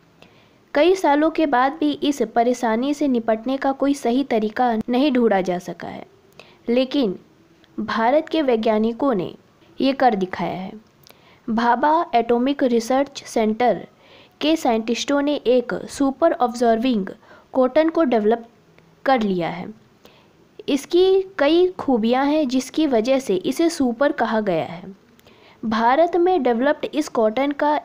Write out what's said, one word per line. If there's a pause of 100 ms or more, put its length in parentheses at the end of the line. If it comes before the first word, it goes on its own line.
(720)
कई
सालों
के
बाद
भी
इस
परेशानी
से
निपटने
का
कोई
सही
तरीका (120)
नहीं
ढूंढा
जा
सका
है, (600)
लेकिन (640)
भारत
के
वैज्ञानिकों
ने (460)
ये
कर
दिखाया
है। (800)
भाभा
एटॉमिक
रिसर्च
सेंटर (540)
के
साइंटिस्टों
ने
एक
सुपर
ऑब्जर्विंग (460)
कॉटन
को
डेवलप (560)
कर
लिया
है। (960)
इसकी (140)
कई
खूबियां
हैं,
जिसकी
वजह
से
इसे
सुपर
कहा
गया
है। (680)
भारत
में
डेवलप्ड
इस
कॉटन
का